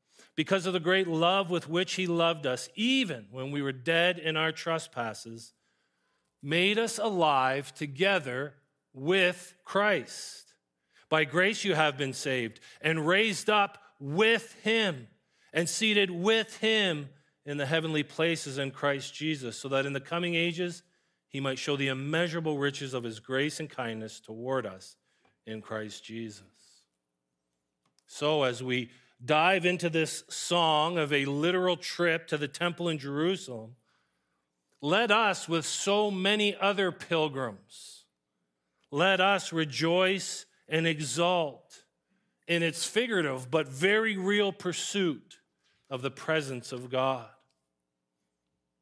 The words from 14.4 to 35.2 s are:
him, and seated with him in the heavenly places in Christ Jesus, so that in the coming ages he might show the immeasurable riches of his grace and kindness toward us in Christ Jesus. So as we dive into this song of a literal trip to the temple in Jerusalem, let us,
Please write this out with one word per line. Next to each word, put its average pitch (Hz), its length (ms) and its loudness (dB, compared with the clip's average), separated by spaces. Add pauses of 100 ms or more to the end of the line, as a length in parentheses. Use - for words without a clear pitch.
him, 202 460 0 (440)
and 165 160 0
seated 208 420 2
with 214 480 0
him 196 520 0 (340)
in 143 120 -6
the 143 100 -2
heavenly 156 360 0
places 160 560 -2
in 135 120 -2
Christ 139 440 -2
Jesus, 139 440 -4
so 135 100 -10
that 135 180 0
in 139 60 -4
the 135 80 -4
coming 170 340 -4
ages 170 480 -2 (460)
he 139 120 -6
might 135 180 -2
show 143 180 -2
the 135 120 0
immeasurable 156 680 -2
riches 139 360 -4
of 120 100 -4
his 113 140 -8
grace 139 400 -2
and 156 100 -8
kindness 110 520 -8
toward 120 460 -4
us 95 300 -14 (500)
in 110 140 -10
Christ 107 440 -8
Jesus. 110 380 -12 (1600)
So 147 360 0
as 123 200 0
we 123 280 -2 (340)
dive 165 400 4
into 175 240 2
this 160 400 -2
song 165 720 2
of 147 140 0
a 139 120 2
literal 175 520 0
trip 165 520 -2
to 156 80 -2
the 143 120 -2
temple 175 400 -4
in 156 100 -2
Jerusalem, 139 760 -4 (1040)
let 202 300 2
us, 208 380 2